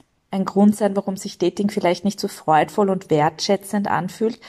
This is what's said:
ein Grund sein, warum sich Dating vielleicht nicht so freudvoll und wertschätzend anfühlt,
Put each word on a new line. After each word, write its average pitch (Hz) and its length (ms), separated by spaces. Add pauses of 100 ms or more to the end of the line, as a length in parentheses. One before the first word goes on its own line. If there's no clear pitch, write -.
(300)
ein 190 140
Grund 208 320
sein, 202 200
warum 196 200
sich - 220
Dating 202 320
vielleicht 180 340
nicht 202 160
so 202 80
freudvoll 160 640
und 185 200
wertschätzend 190 800
anfühlt, 185 500 (100)